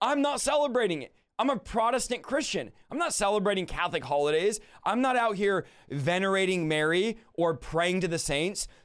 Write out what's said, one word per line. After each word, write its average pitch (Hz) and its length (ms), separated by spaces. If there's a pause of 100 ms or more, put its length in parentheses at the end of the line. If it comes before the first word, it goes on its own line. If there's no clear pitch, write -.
I'm 277 220
not 277 180
celebrating 247 640
it. - 100 (260)
I'm 247 120
a 254 80
Protestant 240 640
Christian. 226 500 (180)
I'm 254 60
not 330 160
celebrating 202 540
Catholic 165 360
holidays. 151 580 (220)
I'm 220 200
not 254 140
out 226 200
here 196 300 (240)
venerating 180 760
Mary 165 520 (160)
or 165 200
praying 175 460
to 180 80
the 165 100
saints. 160 480 (180)